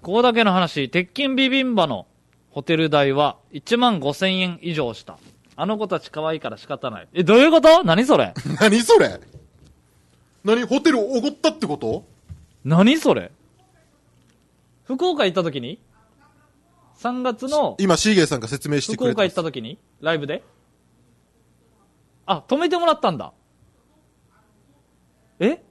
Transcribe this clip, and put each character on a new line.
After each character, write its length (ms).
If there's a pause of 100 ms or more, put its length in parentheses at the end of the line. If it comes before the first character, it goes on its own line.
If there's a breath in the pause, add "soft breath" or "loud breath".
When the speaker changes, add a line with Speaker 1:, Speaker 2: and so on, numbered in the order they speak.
Speaker 1:
こ 100
こ 100
だ 120
け 100
の 80
話、 380
鉄 260
筋 140
ビ 180
ビ 140
ン 120
バ 120
の 200 (440)
ホ 120
テ 140
ル 140
代 240
は 240 (140)
一 260
万 220
五 120
千 260
円 220
以 140
上 180
し 100
た。 160 (380)
あ 80
の 140
子 100
た 100
ち 120
可 160
愛 100
い 40
か 100
ら 80
仕 80
方 240
な 100
い。 140
え、 100
ど 120
う 20
い 80
う 40
こ 120
と？ 220
何 200
そ 140
れ？ 160 (140)
Speaker 2:
<laughs> 120
何 220
そ 160
れ？ 200 (1300)
何？ 200
ホ 160
テ 120
ル 80
お 220
ご 60
っ 40
た 160
っ 80
て 100
こ 120
と？ 260 (600)
Speaker 1:
何 340
そ 160
れ？ 180 (1500)
福 220
岡 180
行 100
っ 0
た 80
時 200
に？ 180 (1160)
三 260
月 260
の 300
Speaker 2:
今、 180
シ 160
ー 20
ゲ 100
ー 20
さ 100
ん 40
が 60
説 220
明 120
し 60
て 20
く 40
れ 60
て 20
ま 80
す。 60
Speaker 1:
福 60
岡 40
行 80
っ 20
た 80
時 200
に？ 160 (240)
ラ 120
イ 40
ブ 80
で？ 180 (1800)
あ、 200
泊 120
め 100
て 80
も 80
ら 80
っ 80
た 100
ん 60
だ。 160 (2000)
え？ 300